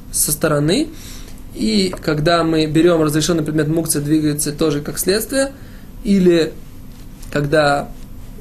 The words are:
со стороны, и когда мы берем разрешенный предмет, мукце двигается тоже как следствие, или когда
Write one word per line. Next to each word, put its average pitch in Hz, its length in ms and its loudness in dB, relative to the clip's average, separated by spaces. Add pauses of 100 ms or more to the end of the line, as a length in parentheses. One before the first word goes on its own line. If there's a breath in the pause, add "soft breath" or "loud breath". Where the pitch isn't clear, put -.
(120)
со - 200 0
стороны, 156 560 2 (640 loud breath)
и 208 480 0
когда 165 420 2
мы 160 220 2
берем 160 360 4
разрешенный 156 400 2
предмет, 151 260 0
мукце 165 320 0
двигается 147 520 0
тоже 147 280 0
как 147 180 -8
следствие, 269 540 0 (520 loud breath)
или 175 480 4 (800)
когда 147 580 2 (520)